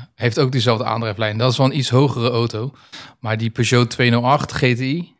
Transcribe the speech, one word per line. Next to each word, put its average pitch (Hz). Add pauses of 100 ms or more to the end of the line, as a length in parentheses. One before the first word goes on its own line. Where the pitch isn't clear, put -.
(140)
heeft 113
ook 131
diezelfde 117
aandrijflijn. 110
Dat 127
is 120
wel 135
een 135
iets 127
hogere 123
auto. 117 (480)
Maar 110
die 113
Peugeot 120
tweehonderdacht 123
G -
T 123
I 143